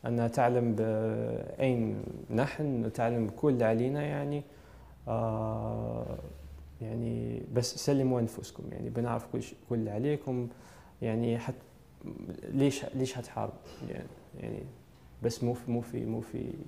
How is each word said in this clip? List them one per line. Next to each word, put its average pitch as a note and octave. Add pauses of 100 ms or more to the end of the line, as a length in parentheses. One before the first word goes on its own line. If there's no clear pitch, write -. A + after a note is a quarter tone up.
أنها A#2
تعلم A#2+
بأين A2 (320)
نحن، B2+
تعلم A#2
كل C3
علينا A#2+
يعني، C#3+ (680)
آه، A2+ (640)
يعني A#2 (120)
بس -
سلموا C3
أنفسكم، - (100)
يعني A#2
بنعرف A#2
كل A#2
شيء، - (120)
كل A2+
عليكم، B2+ (540)
يعني A#2
حت-، A#2+ (960)
ليش، C#3 (100)
ليش B2+
هتحارب A2 (380)
يعني، - (320)
يعني A2 (600)
بس A#2
مو A#2+
في، A#2+
مو A#2
في، A#2
مو A2+
في A#2+ (180)